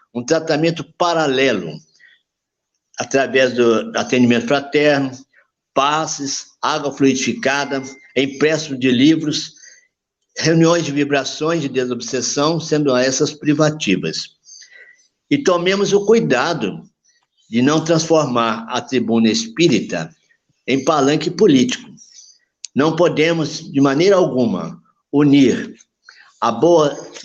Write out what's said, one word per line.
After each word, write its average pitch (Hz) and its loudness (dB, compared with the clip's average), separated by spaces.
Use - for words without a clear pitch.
um 120 -8
tratamento 160 -2
paralelo, 135 0
através 127 0
do 113 2
atendimento 120 2
fraterno, 139 0
passes, 147 -4
água 143 -4
fluidificada, 135 -2
empréstimo 139 -2
de 123 0
livros, 143 0
reuniões 165 2
de 139 -6
vibrações 143 -2
de 139 -4
desobsessão, 127 -4
sendo 151 0
essas 135 0
privativas. 147 -2
E 143 2
tomemos 185 0
o 202 2
cuidado 139 0
de 117 0
não 151 2
transformar 147 0
a 120 -6
tribuna 113 0
espírita - -2
em 131 -2
palanque 151 0
político. 160 2
Não 156 0
podemos, 160 0
de 139 0
maneira 143 4
alguma, 113 -2
unir 143 4
a 117 0
boa 147 2